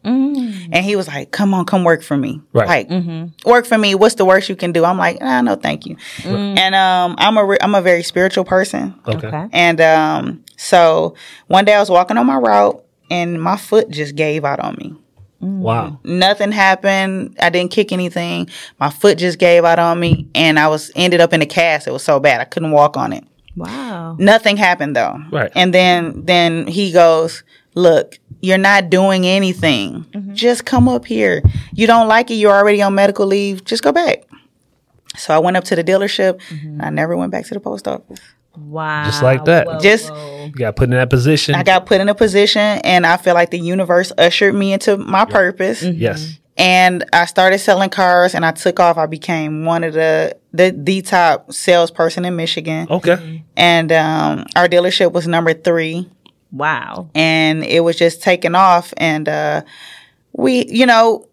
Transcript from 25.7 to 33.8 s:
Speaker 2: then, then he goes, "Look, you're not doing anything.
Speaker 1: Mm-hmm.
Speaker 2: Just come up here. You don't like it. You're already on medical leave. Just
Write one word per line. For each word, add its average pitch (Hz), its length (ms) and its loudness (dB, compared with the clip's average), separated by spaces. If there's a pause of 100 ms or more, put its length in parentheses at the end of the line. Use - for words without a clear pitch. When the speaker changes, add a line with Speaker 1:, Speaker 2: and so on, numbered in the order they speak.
Speaker 2:
then, 180 520 0
then 170 420 0
he 190 260 -4
goes, 165 500 4 (320)
"Look, 170 420 2 (240)
you're 185 160 0
not 190 320 2
doing 185 360 2
anything. 175 880 -2
Speaker 1:
Mm-hmm. 202 220 -12
Speaker 2:
Just 240 300 0
come 247 220 2
up 247 180 -2
here. 214 360 -2 (320)
You 220 120 0
don't 226 220 4
like 233 240 2
it. 233 40 -4
You're 208 180 4
already 202 280 4
on 196 140 0
medical 202 300 2
leave. 196 400 -2
Just - 180 -6